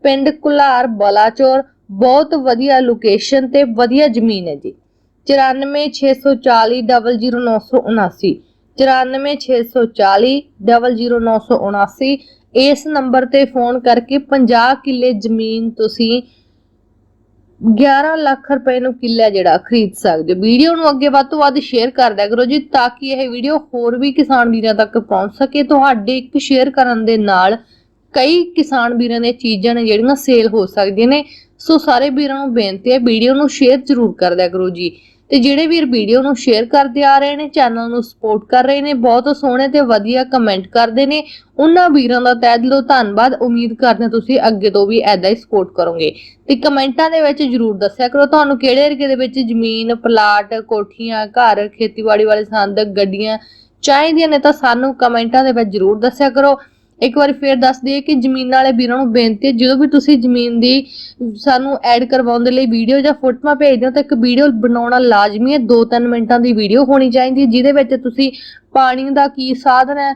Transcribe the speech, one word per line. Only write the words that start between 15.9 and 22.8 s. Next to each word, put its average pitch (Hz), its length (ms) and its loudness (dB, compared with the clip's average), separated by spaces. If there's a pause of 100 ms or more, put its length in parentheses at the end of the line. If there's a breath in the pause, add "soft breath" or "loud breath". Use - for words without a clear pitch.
ਗਿਆਰਾਂ 277 560 2
ਲੱਖ 277 340 -2
ਰੁਪਏ 262 280 -2
ਨੂੰ 254 140 -4
ਕਿੱਲਾ 226 360 0
ਜਿਹੜਾ 180 300 2
ਖਰੀਦ 220 340 -2
ਸਕਦੇ 165 400 -2
ਹੋ। 185 60 -4
ਵੀਡੀਓ 247 360 2
ਨੂੰ 320 140 2
ਅੱਗੇ 277 180 0
ਵੱਧ 277 200 2
ਤੋਂ 302 120 -6
ਵੱਧ 285 200 2
ਸ਼ੇਅਰ 247 320 -2
ਕਰ 247 220 0
ਦਿਆ 202 140 -2
ਕਰੋ 233 180 0
ਜੀ, 277 140 -2
ਤਾਂ 254 300 -2